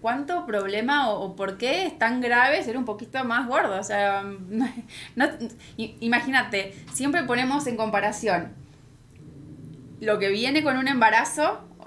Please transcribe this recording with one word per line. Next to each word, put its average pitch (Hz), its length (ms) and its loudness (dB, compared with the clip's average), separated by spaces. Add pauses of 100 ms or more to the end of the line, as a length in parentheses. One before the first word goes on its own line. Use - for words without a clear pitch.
¿cuánto 285 460 -2
problema 220 640 0
o, 202 140 -2
o 185 120 -8
por 190 220 -4
qué 330 280 0
es - 120 -6
tan 240 220 2
grave 247 440 4
ser 226 120 -4
un 254 80 -2
poquito 226 400 -6
más 240 240 0
gordo? 254 300 2
O 202 60 -4
sea, 202 380 0
<laughs> 202 920 -6
no, 285 120 2 (480)
i-, 220 240 -8
imagínate, 233 720 0 (180)
siempre 294 320 0
ponemos 254 420 0
en 240 100 -2
comparación 214 760 0 (1500)
lo 214 180 2
que 196 120 2
viene 262 340 2
con 269 140 4
un 262 100 0
embarazo, 254 720 4 (260)